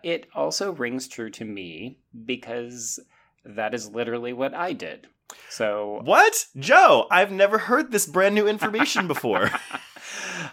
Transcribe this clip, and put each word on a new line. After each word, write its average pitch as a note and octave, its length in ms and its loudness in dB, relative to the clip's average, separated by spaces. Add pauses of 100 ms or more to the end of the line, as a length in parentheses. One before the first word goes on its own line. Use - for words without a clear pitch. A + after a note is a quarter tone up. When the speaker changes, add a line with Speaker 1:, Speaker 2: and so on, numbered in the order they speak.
Speaker 1:
it E3+ 320 -6
also D#3 380 -4
rings B2+ 340 -6
true A2+ 220 -10
to A2 160 -14
me G2 540 -12 (260)
because A#2+ 760 -8 (460)
that A2 280 -6
is G#2+ 160 -8
literally A#2+ 440 -6
what C3+ 200 -6
I F3 200 -6
did. - 340 -12 (400)
So G#2 560 -4
Speaker 2:
What? D#4+ 440 4 (100)
Joe, G3 520 6
I've G3+ 220 4
never G3+ 260 4
heard B3+ 360 0
this G3+ 140 0
brand F#3 280 2
new G#3 100 4
information G#3+ 600 0
before. G#2+ 480 0
Speaker 1:
<laughs> - 60 -4 (920)